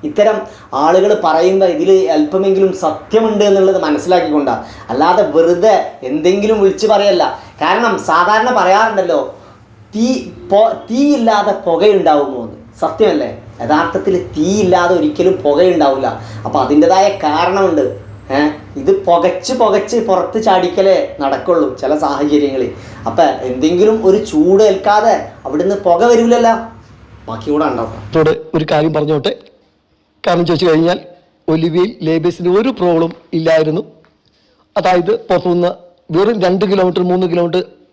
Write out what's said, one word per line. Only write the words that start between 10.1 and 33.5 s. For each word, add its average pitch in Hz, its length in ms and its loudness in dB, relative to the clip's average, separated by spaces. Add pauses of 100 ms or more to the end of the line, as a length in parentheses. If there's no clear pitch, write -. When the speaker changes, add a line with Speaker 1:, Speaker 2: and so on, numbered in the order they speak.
Speaker 1:
പൊ-, 214 240 4 (160)
തീയില്ലാതെ 226 600 0 (120)
പുകയുണ്ടാവുമോ 165 800 2
എന്ന്. - 120 -16 (260)
സത്യമല്ലേ? 165 480 0 (300)
യഥാർത്ഥത്തിൽ 165 520 -2 (240)
തീയില്ലാതെ 180 640 2
ഒരിക്കലും 175 440 0
പുകയുണ്ടാവില്ല. 143 640 2 (380)
അപ്പം 120 200 -2
അതിൻ്റെതായ 165 420 4 (180)
കാരണമുണ്ട്. 170 600 0 (520)
ഏ, - 20 2 (420)
ഇത് 151 100 0 (160)
പുകച്ച് 175 540 0
പുകച്ച് 208 360 0 (100)
പുറത്ത് 180 380 -2
ചാടിക്കലേ 190 500 2 (280)
നടക്കുള്ളൂ 156 440 0 (140)
ചില 135 100 -2 (120)
സാഹചര്യങ്ങളിൽ. 143 680 0 (400)
അപ്പം 156 200 2 (200)
എന്തെങ്കിലും 180 460 2 (120)
ഒരു 202 120 4 (100)
ചൂട് 180 400 2
ഏൽക്കാതെ 208 440 2 (320)
അവിടുന്ന് 180 300 -2 (120)
പുക 175 140 2 (100)
വരില്ലല്ലോ, 233 420 2 (720)
ബാക്കി 110 260 -12
കൂടെ 151 180 0
ഉണ്ടാവും. ോട് 117 220 -8 (640)
Speaker 2:
ഒരു 156 140 -2
കാര്യം 156 260 0
പറഞ്ഞോട്ടെ. 151 360 -2 (920)
കാരണം 175 240 0
ചോദിച്ചു 170 200 0
കഴിഞ്ഞാൽ 165 300 2 (540)
ഒലിവിയയിൽ 170 380 0 (160)
ലേബേഴ്സിന് 170 520 -2
ഒരു 247 200 0
പ്രോബ്ലം 170 320 0 (280)
ഇല്ലായിരുന്നു. 160 440 0 (960)